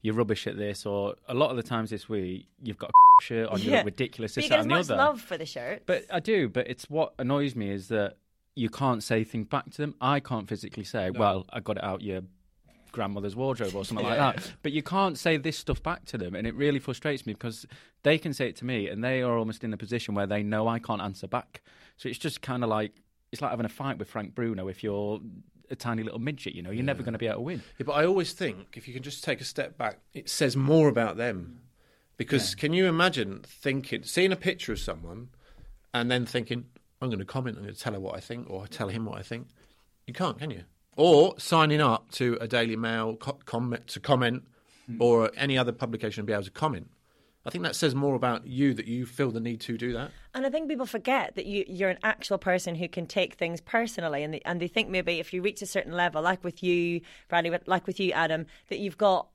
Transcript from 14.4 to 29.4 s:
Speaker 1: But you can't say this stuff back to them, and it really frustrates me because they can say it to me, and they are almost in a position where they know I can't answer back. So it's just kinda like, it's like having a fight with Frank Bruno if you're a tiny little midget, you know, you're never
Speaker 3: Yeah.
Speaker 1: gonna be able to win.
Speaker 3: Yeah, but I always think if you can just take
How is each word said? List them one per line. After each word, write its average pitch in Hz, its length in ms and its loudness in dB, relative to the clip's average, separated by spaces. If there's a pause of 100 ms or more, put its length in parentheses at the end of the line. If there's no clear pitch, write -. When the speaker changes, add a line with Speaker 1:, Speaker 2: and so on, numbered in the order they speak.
Speaker 1:
But 147 100 -2
you 151 100 -2
can't 185 340 0
say 160 220 2
this 147 180 -4
stuff - 260 -4
back 170 240 -6
to - 120 -8
them, 90 160 -4
and 101 120 -4
it 113 80 -4
really 143 260 2
frustrates 135 440 -6
me 113 80 -4
because 113 320 -8 (380)
they 156 160 6
can 156 160 -4
say 131 160 -2
it - 60 -14
to 123 100 -8
me, 113 220 -2
and 104 140 -4
they 127 200 0
are 123 160 2
almost 110 260 -4
in 113 80 -4
a 101 60 -6
position 113 360 -4
where 101 120 2
they 104 160 0
know 107 260 0
I 117 120 0
can't 110 200 -4
answer 98 260 -8
back. - 360 -6 (340)
So - 140 -8
it's 117 80 -8
just - 240 -6
kinda 123 240 -2
like, 107 260 0 (400)
it's - 80 -12
like 127 120 -2
having 117 120 -2
a 107 60 -2
fight 139 260 -6
with - 140 -8
Frank 104 240 -8
Bruno 107 340 -4
if 92 160 -10
you're 104 360 -2 (500)
a 127 60 -8
tiny 113 260 -4
little 110 160 -6
midget, 131 360 -6
you 87 80 -10
know, 90 80 -10
you're 113 140 -2
never 139 160 -2
Speaker 3:
Yeah. 127 60 -6
Speaker 1:
gonna 113 120 -4
be 117 80 -2
able 107 100 0
to 107 60 -6
win. 160 200 -8 (160)
Speaker 3:
Yeah, 117 80 -6
but 143 60 -2
I 147 120 4
always 180 280 2
think 98 440 -6
if 113 120 -16
you 123 60 -14
can 127 80 -10
just 139 220 -12
take 139 160 -2